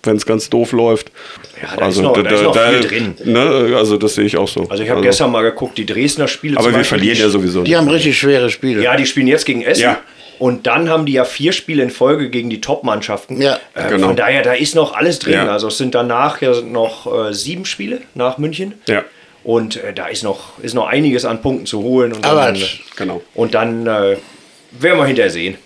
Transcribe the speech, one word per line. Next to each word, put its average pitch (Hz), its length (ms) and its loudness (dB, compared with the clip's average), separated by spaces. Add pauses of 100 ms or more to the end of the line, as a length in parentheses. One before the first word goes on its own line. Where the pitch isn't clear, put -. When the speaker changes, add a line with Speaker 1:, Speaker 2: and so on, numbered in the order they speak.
Speaker 1:
wenn's 107 240 0
ganz 110 240 -2
doof 117 220 0
läuft. 117 380 0 (520)
Speaker 2:
Ja, - 140 -10
da - 100 -2
Speaker 1:
Also 95 140 0
Speaker 2:
ist 95 40 0
noch, - 100 4
Speaker 1:
da, 101 80 4
Speaker 2:
da 104 80 0
ist 104 100 4
Speaker 1:
da, 104 40 4
Speaker 2:
noch - 100 4
Speaker 1:
da, 117 160 4
Speaker 2:
viel 123 100 4
drin. 107 340 -2 (100)
Speaker 1:
ne, 123 520 2
also 107 200 4
das 104 180 0
sehe 104 100 0
ich 104 120 0
auch 98 120 0
so. - 200 -4
Speaker 2:
Also 101 140 -4
ich 107 80 -4
hab 123 60 2
Speaker 1:
Also - 120 2
Speaker 2:
gestern 139 240 2
mal 113 100 0
geguckt, 113 360 -2
die 107 80 -6
Dresdner 135 420 0
Spiele 147 280 -4
Speaker 1:
Aber 113 80 2
Speaker 2:
zum 120 80 4
Speaker 1:
wir 131 60 2
Speaker 2:
Beispiel, 131 200 0
Speaker 1:
verlieren 107 180 2
Speaker 2:
die 113 60 2
Speaker 1:
ja 107 60 4
sowieso 92 340 2
Speaker 3:
Die 160 140 2
haben 160 100 4
Speaker 1:
nicht. 147 80 4
Speaker 3:
richtig 151 240 2
schwere 135 320 2
Spiele. 117 320 -2
Speaker 2:
Ja, 123 140 2
die 139 100 0
spielen 131 220 0
jetzt 151 180 2
gegen 120 160 -2
Essen. - 200 2
Speaker 1:
Ja. 117 160 2 (420)
Speaker 2:
Und 123 260 0
dann 156 240 0
haben 156 160 2
die 143 60 -2
ja 127 120 2
vier 143 280 -2
Spiele 156 300 -2
in 123 80 0
Folge 139 380 0
gegen 120 220 -4
die 110 100 -6
Top-Mannschaften. 117 800 -4
Speaker 3:
Ja. 139 160 2 (180)
Speaker 2:
Äh, - 160 -6
Speaker 1:
Genau. 95 180 2
Speaker 2:
von 95 80 2
daher, 131 260 2
da 123 100 2
ist 135 220 -2
noch 160 200 2
alles 151 260 0
drin. - 140 0
Speaker 1:
Ja. 95 120 2
Speaker 2:
Also 104 220 -2
es 104 100 -4
sind 127 160 -2
danach 123 480 0
ja 131 180 2
noch, 113 680 -2
äh, 104 40 -6
sieben 156 320 -8
Spiele 214 360 -8 (140)
nach 127 220 -2
München. 165 380 -6 (140)
Speaker 1:
Ja. 104 160 -2 (400)
Speaker 2:
Und, 113 320 -2
äh, 104 180 -10
da 90 140 -8
ist 104 160 -8
noch, - 360 -8
ist 113 140 -10
noch 120 140 -2
einiges 127 360 0
an 113 160 -4
Punkten 131 260 -4
zu 107 160 -6
holen. 123 320 2
Und 110 120 -8
Speaker 3:
Aber 147 200 4
Speaker 2:
dann, 113 100 0
Speaker 3:
t- 95 100 -4 (300)
Speaker 1:
Genau. 90 260 -8 (120)
Speaker 2:
und 113 200 -2
dann, 117 320 -2
äh, 104 300 0 (560)
werden 165 260 2
wir 143 80 2
hinterher 113 240 2
sehen. 87 340 -6